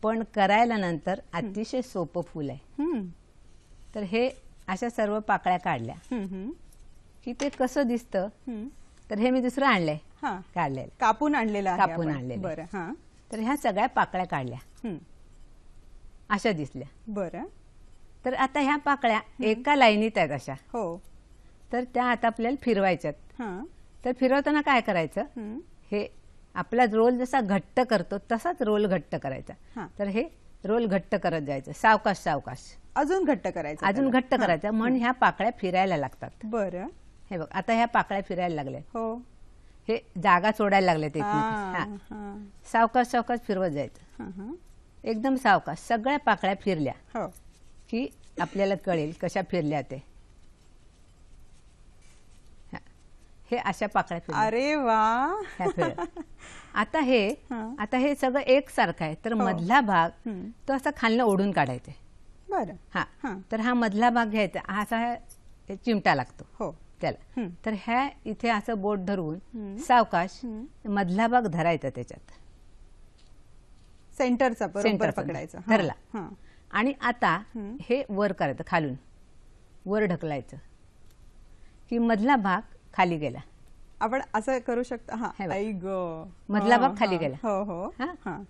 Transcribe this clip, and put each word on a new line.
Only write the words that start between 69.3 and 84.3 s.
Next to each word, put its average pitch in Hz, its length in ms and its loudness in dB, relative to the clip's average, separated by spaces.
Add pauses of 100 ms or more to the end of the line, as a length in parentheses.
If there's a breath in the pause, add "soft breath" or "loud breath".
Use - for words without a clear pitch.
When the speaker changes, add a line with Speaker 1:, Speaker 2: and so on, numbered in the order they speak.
Speaker 2:
हम्म. 202 420 -12
Speaker 1:
सावकाश 226 680 2
Speaker 2:
हम्म. 220 480 -10
Speaker 1:
मधला 202 340 2
भाग 247 160 4
धरायचा 165 460 0
त्याच्यात. - 440 -12 (1900)
Speaker 2:
सेंटरचा 247 480 2
बरोबर 185 160 -4
Speaker 1:
सेंटरचा 190 400 2
Speaker 2:
पकडायचा. 156 360 -8
हा. 220 180 2
Speaker 1:
धरला. 185 160 2 (220)
Speaker 2:
हा. 196 140 -6 (420 soft breath)
Speaker 1:
आणि 233 300 0
आता 233 300 0
Speaker 2:
हम्म. 208 500 -6
Speaker 1:
हे 269 280 -2
वर 202 240 0
करायचं, 151 340 -2
खालून 151 280 0 (920)
वर 214 160 0
ढकलायचं 156 540 -4 (1300 soft breath)
की 233 80 0
मधला 233 380 4
भाग 220 240 2 (340)
खाली 180 220 4
गेला. 139 220 -4 (640)
Speaker 2:
आपण 226 220 -2 (120)